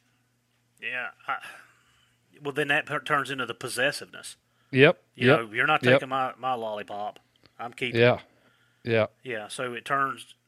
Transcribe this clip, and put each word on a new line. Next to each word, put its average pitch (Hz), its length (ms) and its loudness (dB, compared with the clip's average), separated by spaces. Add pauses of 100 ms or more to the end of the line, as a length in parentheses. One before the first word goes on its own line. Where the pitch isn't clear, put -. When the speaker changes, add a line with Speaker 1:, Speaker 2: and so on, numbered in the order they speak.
(800)
Speaker 1:
Yeah. 120 260 -8 (200)
I, 139 100 -4 (1080)
well, 143 100 -4
then 147 140 0
that 147 180 0
per-, 147 140 -4
turns 139 320 -2
into 131 140 -4
the 117 80 -8
possessiveness. 120 800 -4 (360)
Speaker 2:
Yep, 139 300 6 (140)
Speaker 1:
You 123 140 4
Speaker 2:
yep, 131 100 6
Speaker 1:
know, 110 140 -6
"You're 123 120 0
not 151 160 2
Speaker 2:
yep. 127 120 6
Speaker 1:
taking 135 160 2
my, 131 280 -2
my 127 160 -4
lollipop. 104 640 -8 (380)
I'm 120 140 -10
keeping 117 300 0
Speaker 2:
Yeah, 120 140 6 (680)
Speaker 1:
it." 120 80 -2
Speaker 2:
yeah. 110 140 4 (180)
Speaker 1:
Yeah, 110 240 -8
so 127 260 -8
it 113 120 -10
turns, 135 500 -4 (120)